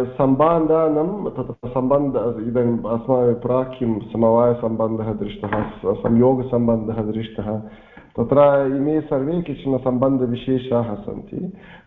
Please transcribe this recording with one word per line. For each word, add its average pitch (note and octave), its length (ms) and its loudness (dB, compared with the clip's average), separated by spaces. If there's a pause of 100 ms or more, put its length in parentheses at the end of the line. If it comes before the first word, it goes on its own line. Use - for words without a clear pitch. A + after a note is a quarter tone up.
सम्बन्धानां, D#3 1300 2
तत्र A#2+ 380 -8
सम्बन्ध, B2 800 0
इदानीम् A#2+ 300 2
अस्माभिः A#2 560 0
प्राक् B2+ 440 -2
किं A2+ 200 -2
समवायसम्बन्धः A2+ 1120 2
दृष्टः, G#2 500 -6
स-, - 240 -10
संयोगसम्बन्धः A#2 1160 2
दृष्टः, G#2+ 560 -6 (600)
तत्र C#3 480 4 (100)
इमे D3+ 240 0
सर्वे D3+ 420 -2
किचन C3+ 340 -4
सम्बन्धविशेषाः B2+ 1160 0
सन्ति। - 580 -10 (340)